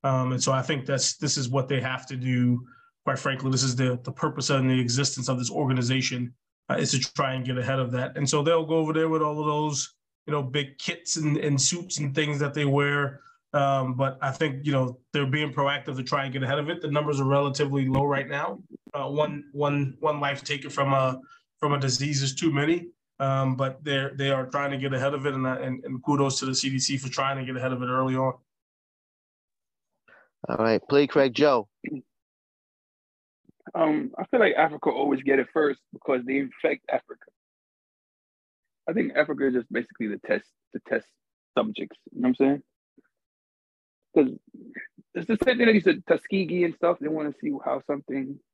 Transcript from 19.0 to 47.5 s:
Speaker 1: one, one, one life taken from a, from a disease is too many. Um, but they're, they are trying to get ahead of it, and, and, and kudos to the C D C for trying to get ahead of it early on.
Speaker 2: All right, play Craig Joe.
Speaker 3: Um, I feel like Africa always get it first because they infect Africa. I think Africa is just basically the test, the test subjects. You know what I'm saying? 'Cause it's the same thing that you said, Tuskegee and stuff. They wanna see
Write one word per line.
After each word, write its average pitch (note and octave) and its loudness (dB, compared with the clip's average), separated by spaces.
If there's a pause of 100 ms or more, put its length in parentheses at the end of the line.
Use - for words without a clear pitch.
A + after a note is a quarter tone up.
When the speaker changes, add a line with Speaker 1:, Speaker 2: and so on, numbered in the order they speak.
Speaker 1:
one, D3 -2
one, C#3+ 0
one D3+ 0
life C#3 -2
taken C#3+ -6
from C#3 0
a, C3 2 (380)
from C#3+ 0
a C#3+ 0
disease C3+ 0
is C3+ -2
too D#3+ 2
many. D#3+ 0 (300)
Um, C3+ 2
but C3+ -4
they're, C#3 -2
they C#3 -2
are C3 0
trying C#3+ -2
to C#3 -4
get C3+ -2
ahead C3+ 0
of C3+ -6
it, C#3 0
and, C3 -2
and, C3 -4
and C3 -8
kudos C#3 2
to C#3 -4
the C3 -2
C C3+ 0
D C3 -2
C C3+ 0
for C3+ -6
trying C3+ -2
to C3 -6
get C3 -6
ahead C3 -2
of B2 -4
it B2 -4
early C3 0
on. C3 0 (2250)
Speaker 2:
All A#2 -2
right, A2 2 (100)
play C#3+ 6
Craig C3+ 2
Joe. C3 4 (2000)
Speaker 3:
Um, D3+ 2
I F#3+ -6
feel B3+ 2
like F#3 6
Africa D3+ 2
always C3+ 0
get C3+ 4
it B2 -2
first D3 2 (120)
because B2+ -2
they C3 -2
infect C#3 -2
Africa. - -6 (1600)
I E3 -4
think - -2
Africa D3 0
is B2 2
just A#2 -2
basically A2+ -4
the G#2 -6
test, G#2 -2 (280)
the - -10
test A2+ -4 (500)
subjects. - -4 (140)
You - -8
know B2+ 2
what - -
I'm B2+ 4
saying? C#3 2 (1500)
'Cause C3+ 4 (760)
it's E3+ -6
the A3 2
same B3 4
thing A#3+ 4
that A3 8
you G3+ 6
said, F3+ 2
Tuskegee F3 2
and E3+ 0
stuff. F3 0
They D3 -4
wanna D3+ -2
see D3 -2 (140)